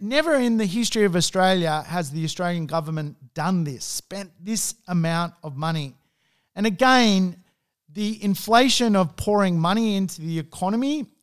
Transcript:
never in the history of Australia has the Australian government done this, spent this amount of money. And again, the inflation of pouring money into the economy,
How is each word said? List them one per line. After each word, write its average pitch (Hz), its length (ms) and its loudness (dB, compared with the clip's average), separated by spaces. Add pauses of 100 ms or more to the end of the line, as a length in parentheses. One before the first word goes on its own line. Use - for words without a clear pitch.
never 294 320 0
in 247 240 2
the 214 80 0
history 214 380 0
of 185 120 2
Australia 175 720 2
has 165 220 -4
the 156 140 -6
Australian 170 420 -4
government 151 680 -6
done 170 280 0
this, 139 220 -6
spent - 460 -10 (100)
this 208 320 -4 (140)
amount 170 560 -2
of 147 120 -12
money. 151 380 -4 (640)
And 202 100 -2
again, 214 800 4 (500)
the 208 300 -6
inflation 226 720 4
of 185 200 2
pouring 196 440 2
money 208 360 0
into 190 260 -4
the 160 180 -4
economy, 233 680 -4 (180)